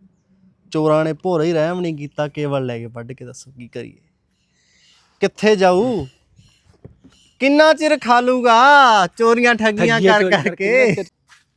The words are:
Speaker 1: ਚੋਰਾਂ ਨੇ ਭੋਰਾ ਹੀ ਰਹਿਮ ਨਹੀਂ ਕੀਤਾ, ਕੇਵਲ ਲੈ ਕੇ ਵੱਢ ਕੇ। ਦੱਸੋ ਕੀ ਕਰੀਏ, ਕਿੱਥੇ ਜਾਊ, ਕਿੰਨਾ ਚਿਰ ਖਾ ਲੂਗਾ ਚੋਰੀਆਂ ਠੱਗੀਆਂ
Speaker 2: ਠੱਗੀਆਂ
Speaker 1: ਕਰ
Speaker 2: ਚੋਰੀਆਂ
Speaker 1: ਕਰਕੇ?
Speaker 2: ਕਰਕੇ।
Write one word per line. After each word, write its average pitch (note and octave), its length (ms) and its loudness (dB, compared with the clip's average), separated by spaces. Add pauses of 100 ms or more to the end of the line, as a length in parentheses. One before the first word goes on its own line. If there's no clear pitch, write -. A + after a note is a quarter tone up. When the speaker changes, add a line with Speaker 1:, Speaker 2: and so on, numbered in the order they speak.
(720)
Speaker 1:
ਚੋਰਾਂ D#3 340 0
ਨੇ D#3+ 80 -4
ਭੋਰਾ D#3+ 300 -4
ਹੀ E3+ 100 -2
ਰਹਿਮ E3 260 -4
ਨਹੀਂ E3 160 -6
ਕੀਤਾ, D3 320 -10
ਕੇਵਲ C#3+ 380 -6
ਲੈ A#2+ 120 -8
ਕੇ A#2 80 -12
ਵੱਢ A#2 260 -16
ਕੇ। B2+ 140 -20
ਦੱਸੋ B2 260 -20
ਕੀ B2 160 -20
ਕਰੀਏ, A#2 300 -16 (1200)
ਕਿੱਥੇ G#3 360 -2
ਜਾਊ, F#3 500 0 (1300)
ਕਿੰਨਾ D4+ 340 4
ਚਿਰ D4+ 240 -2
ਖਾ A#3+ 220 0
ਲੂਗਾ B3 880 4
ਚੋਰੀਆਂ A#3 480 0
ਠੱਗੀਆਂ A3 400 -2
Speaker 2:
ਠੱਗੀਆਂ A3 180 2
Speaker 1:
ਕਰ G#3+ 80 2
Speaker 2:
ਚੋਰੀਆਂ F#3+ 220 0
Speaker 1:
ਕਰਕੇ? G#3 520 -2
Speaker 2:
ਕਰਕੇ। F#3 160 -10 (460)